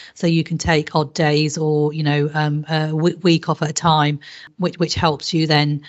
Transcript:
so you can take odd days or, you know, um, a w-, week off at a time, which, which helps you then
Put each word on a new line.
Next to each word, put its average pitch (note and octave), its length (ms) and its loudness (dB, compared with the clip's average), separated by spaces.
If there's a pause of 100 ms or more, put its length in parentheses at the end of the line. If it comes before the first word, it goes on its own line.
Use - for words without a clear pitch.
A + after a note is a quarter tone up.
(140)
so - 140 -2
you E3 160 2
can D#3+ 160 -4
take E3 360 0
odd D3+ 200 -2
days D3+ 420 2
or, D3+ 360 0
you D#3 100 -4
know, D3 320 2
um, D3+ 340 -2
a D#3 200 -2
w-, D#3 280 0
week E3+ 320 2
off D#3 140 -4
at D3+ 80 -2
a - 20 -10
time, D3+ 460 2 (380)
which, F3+ 200 -2
which E3+ 160 -2
helps D#3 400 -2
you D#3+ 140 2
then D3 420 2